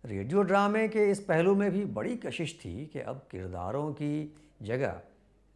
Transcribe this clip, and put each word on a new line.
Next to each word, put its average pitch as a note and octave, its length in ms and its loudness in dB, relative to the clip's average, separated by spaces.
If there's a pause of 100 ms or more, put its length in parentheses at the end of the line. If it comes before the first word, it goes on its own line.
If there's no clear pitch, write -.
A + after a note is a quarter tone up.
रेडियो A#2 400 0
ड्रामे G3+ 440 4
के G#3 240 4
इस G3 100 0
पहलू F3+ 340 4
में G3+ 160 4
भी G3+ 160 0
बड़ी D#3 300 -4
कशिश D3 380 -6
थी G2+ 300 -10
कि D3 160 -10
अब C3 300 -10
किरदारों F#2 640 -4
की D3 440 -4 (240)
जगह G#2+ 400 -2 (540)